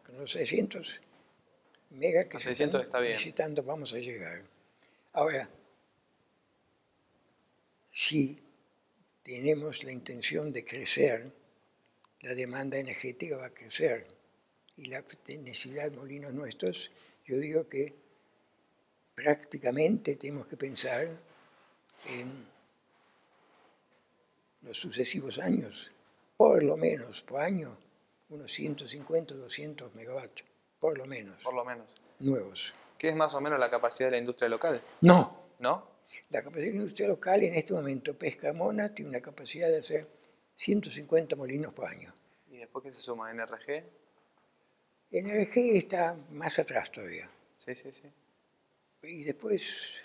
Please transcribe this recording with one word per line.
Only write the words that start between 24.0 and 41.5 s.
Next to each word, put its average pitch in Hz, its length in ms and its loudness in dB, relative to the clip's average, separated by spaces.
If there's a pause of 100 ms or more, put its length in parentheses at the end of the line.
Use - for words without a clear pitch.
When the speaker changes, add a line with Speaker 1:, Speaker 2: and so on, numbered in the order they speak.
Speaker 1:
los 117 180 -10
sucesivos - 600 -2
años, - 520 0 (460)
por - 260 10
lo 147 140 4
menos 160 440 0
por 135 200 -4
año, 156 360 -2 (520)
unos 147 220 -10
ciento 143 360 -4
cincuenta, 147 480 -2
doscientos 135 580 -10
megawatts, 120 500 -10 (360)
por 156 180 2
lo 131 80 -8
menos. 113 380 -10
Speaker 2:
Por 127 100 -2
lo 123 100 0
menos. 120 380 -10 (180)
Speaker 1:
Nuevos. 113 540 -2 (240)
Speaker 2:
¿Qué 160 120 0
es 160 60 2
más 156 200 4
o 139 60 -2
menos 147 180 2
la 120 100 4
capacidad 120 380 2
de 127 40 4
la 123 60 4
industria 120 320 0
local? 120 320 2 (200)
Speaker 1:
No. 175 420 10 (160)
Speaker 2:
¿No? 139 320 0 (380)
Speaker 1:
La - 140 -2
capacidad 165 240 -6
de 226 60 -4
la 196 60 -2
industria 202 280 -2
local 196 360 4
en 175 120 4
este 160 180 0
momento, 139 440 -2
Pescamona 208 760 -2
tiene 147 160 -8
una 123 120 -4
capacidad 147 460 -4
de 160 100 6
hacer 156 300 -2 (480)
ciento 196 340 2
cincuenta 151 460 2
molinos 139 380 -6